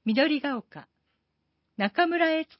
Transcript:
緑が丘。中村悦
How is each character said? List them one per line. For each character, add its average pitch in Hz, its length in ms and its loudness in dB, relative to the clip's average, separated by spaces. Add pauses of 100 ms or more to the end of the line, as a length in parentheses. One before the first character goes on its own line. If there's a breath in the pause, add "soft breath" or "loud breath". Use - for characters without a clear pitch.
緑 269 340 2
が 277 180 -4
丘。 - 300 -16 (880)
中 226 320 0
村 330 240 0
悦 320 160 -4 (120)